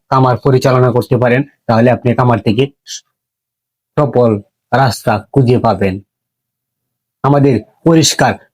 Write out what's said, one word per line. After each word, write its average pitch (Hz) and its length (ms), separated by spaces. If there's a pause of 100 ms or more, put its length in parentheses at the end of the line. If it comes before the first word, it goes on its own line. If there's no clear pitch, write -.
কামার 131 280
পরিচালনা 127 540
করতে 120 260
পারেন, 123 240 (260)
তাহলে 117 240
আপনি 120 240
কামার 120 240
থেকে 117 260 (1300)
সফল 120 340 (420)
রাস্তা 123 400 (200)
খুঁজে 127 260
পাবেন। 98 360 (1300)
আমাদের 139 320 (300)
পরিষ্কার 147 480 (220)